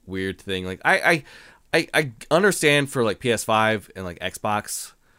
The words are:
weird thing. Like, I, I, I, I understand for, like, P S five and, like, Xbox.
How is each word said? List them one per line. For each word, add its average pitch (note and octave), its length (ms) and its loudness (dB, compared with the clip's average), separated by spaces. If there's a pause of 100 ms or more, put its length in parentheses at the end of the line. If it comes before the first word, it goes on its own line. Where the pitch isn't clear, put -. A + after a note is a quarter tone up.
weird F#2+ 360 -6
thing. F#2 260 -6
Like, F#2 180 -8
I, F#3 160 2
I, E3 240 0 (480)
I, E3 220 0
I C#3+ 180 0 (180)
understand D3+ 600 4
for, C3 120 -2
like, G#2+ 180 0
P A#2+ 120 0
S G#2 120 0
five A2 520 2
and, F#2+ 80 -10
like, F2 140 -10
Xbox. - 760 -6 (260)